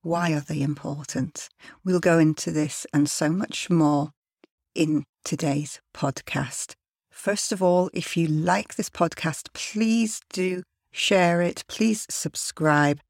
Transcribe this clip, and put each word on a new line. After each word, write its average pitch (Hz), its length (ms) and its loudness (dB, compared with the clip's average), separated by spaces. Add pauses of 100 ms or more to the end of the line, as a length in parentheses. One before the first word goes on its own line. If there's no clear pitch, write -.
Why 170 300 0
are 147 60 0
they 143 220 -6
important? - 880 -6 (340)
We'll 185 160 2
go 165 200 6
into 156 320 4
this 151 420 -2
and 147 160 4
so 151 200 0
much - 420 -4
more 151 400 4 (640)
in 151 300 0 (200)
today's 147 560 -4 (100)
podcast. - 840 -6 (340)
First - 420 -4
of 190 120 -2
all, 180 280 4
if - 240 -6
you 165 120 2
like 170 480 0
this - 160 -6
podcast, - 600 -2
please 226 680 -2 (100)
do 185 300 -4 (300)
share 175 500 4
it. - 260 -2
Please 220 400 0
subscribe. 147 920 0 (100)